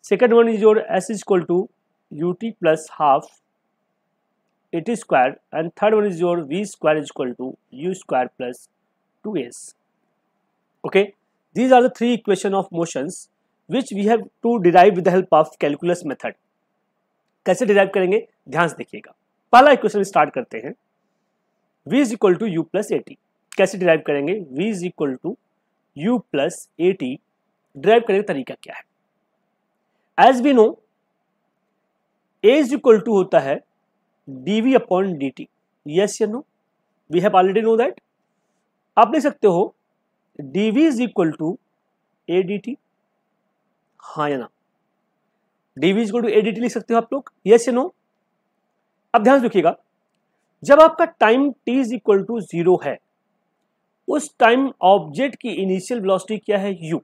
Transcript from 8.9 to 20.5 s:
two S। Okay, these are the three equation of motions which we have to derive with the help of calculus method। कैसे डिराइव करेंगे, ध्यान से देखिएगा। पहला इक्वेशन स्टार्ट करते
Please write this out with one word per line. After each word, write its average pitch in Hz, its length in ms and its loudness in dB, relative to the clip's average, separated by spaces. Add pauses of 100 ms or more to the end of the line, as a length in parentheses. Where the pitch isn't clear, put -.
two 208 140 -8
S। - 380 -14 (1080)
Okay, 202 300 -2 (420)
these 254 160 0
are 247 100 8
the 254 80 0
three 240 240 -2
equation 196 400 -4
of 190 180 -4
motions 165 580 -8 (400)
which 240 220 -6
we 202 140 -4
have 220 220 0 (160)
to 233 160 0
derive 180 360 6
with 180 100 -4
the 185 60 2
help 175 300 2
of - 180 -4
calculus 170 440 -4
method। 123 300 -10 (1120)
कैसे 190 200 0
डिराइव 196 280 2
करेंगे, 196 320 0 (240)
ध्यान 160 180 0
से 143 100 -8
देखिएगा। - 360 -18 (400)
पहला 277 180 8
इक्वेशन 208 320 0
स्टार्ट 156 300 0
करते 117 320 -10